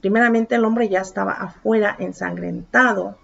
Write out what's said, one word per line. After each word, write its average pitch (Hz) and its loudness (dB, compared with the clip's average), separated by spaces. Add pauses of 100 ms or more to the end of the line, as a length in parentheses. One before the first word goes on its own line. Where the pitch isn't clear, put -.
Primeramente, 226 2
el 226 4
hombre 226 2
ya 190 0
estaba 196 -4
afuera, 208 -2
ensangrentado. 185 -2